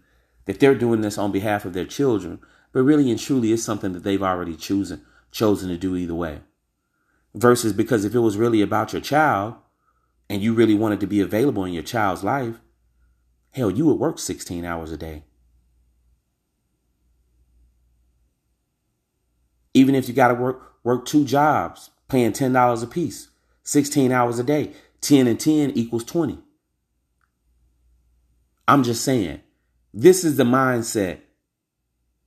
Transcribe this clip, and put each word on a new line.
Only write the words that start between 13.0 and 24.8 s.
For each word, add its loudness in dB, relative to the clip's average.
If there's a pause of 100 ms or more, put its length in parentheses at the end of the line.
hell, -2
you 0
would 2
work -4
sixteen -10
hours -8
a -12
day. -14 (4000)
Even 6
if -2
you -8
gotta 4
work, -6
work 0
two 2
jobs, 0 (160)
paying 2
ten -2
dollars 2
a -8
piece, -8 (340)
sixteen 0
hours 0
a -2
day, -2 (280)